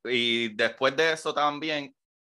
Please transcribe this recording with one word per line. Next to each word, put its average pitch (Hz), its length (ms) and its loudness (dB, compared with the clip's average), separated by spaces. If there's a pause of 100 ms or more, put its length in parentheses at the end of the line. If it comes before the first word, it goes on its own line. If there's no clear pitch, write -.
y 117 500 0
después 117 400 0
de 160 180 2
eso 160 200 -4
también 147 600 -2 (320)